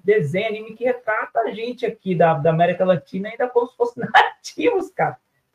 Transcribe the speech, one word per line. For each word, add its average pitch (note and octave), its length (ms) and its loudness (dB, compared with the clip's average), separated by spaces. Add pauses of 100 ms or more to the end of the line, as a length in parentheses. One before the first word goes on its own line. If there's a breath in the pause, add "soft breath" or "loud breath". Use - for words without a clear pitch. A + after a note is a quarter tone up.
desenho, F#3+ 440 2
anime G#3+ 260 -10
que A#3 100 -6
retrata A#3 560 -2
a A#3 120 -2
gente A#3 340 -6
aqui F#3+ 280 -4
da, D#3+ 200 4
da D3+ 160 2
América F3 340 2
Latina F#3+ 460 -2
ainda B3+ 180 -4
como A#3+ 180 0
se - 80 -20
fosse A#3 220 -4
<laughs> G#3 160 -6
nativos, - 800 0
cara. D3+ 260 -2 (380)